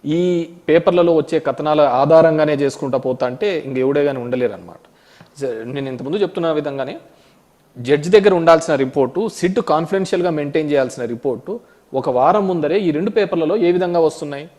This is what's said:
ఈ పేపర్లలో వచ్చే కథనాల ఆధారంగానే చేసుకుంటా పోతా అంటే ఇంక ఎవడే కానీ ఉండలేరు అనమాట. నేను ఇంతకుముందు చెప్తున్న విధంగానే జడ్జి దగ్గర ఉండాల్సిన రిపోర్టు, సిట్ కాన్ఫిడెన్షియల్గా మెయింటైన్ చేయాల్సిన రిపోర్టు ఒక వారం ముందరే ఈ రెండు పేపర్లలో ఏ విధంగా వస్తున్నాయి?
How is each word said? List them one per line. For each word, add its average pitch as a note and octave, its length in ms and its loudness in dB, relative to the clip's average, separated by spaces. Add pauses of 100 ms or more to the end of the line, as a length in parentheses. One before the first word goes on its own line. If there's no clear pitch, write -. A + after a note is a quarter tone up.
ఈ E3+ 440 -2 (180)
పేపర్లలో E3+ 480 4
వచ్చే D3+ 220 0
కథనాల D3+ 420 -2
ఆధారంగానే D3+ 760 4
చేసుకుంటా C#3 440 -2
పోతా B2+ 280 -2
అంటే D3+ 400 -4
ఇంక C3+ 120 -6
ఎవడే C#3+ 260 2
కానీ C3+ 160 -2
ఉండలేరు B2 320 -2
అనమాట. F2 240 -18 (880)
నేను C3+ 240 -8
ఇంతకుముందు C3 280 -6
చెప్తున్న F3 360 -2
విధంగానే C#3+ 460 -6 (800)
జడ్జి D3 320 0
దగ్గర G3+ 240 6
ఉండాల్సిన E3 400 4
రిపోర్టు, C3+ 540 0
సిట్ F#3 320 -2
కాన్ఫిడెన్షియల్గా F3+ 720 0
మెయింటైన్ D3+ 400 -2
చేయాల్సిన C3 340 0
రిపోర్టు A#2+ 560 -6 (340)
ఒక C3 140 -2
వారం D#3+ 400 2
ముందరే E3+ 300 -2
ఈ F#3 120 0
రెండు E3 200 -2
పేపర్లలో F3+ 460 -2
ఏ F3 160 2
విధంగా F3 280 0
వస్తున్నాయి? D3+ 580 -4